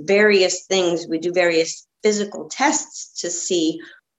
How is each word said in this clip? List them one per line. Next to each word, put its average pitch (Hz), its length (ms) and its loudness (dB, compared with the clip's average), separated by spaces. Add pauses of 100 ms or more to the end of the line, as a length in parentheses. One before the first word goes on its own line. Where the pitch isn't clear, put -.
various 196 640 4
things. 170 400 0
We 160 100 -2
do 175 160 -4
various 170 540 0 (160)
physical 202 440 -2
tests - 720 -4
to 170 80 -6
see 165 520 -2 (380)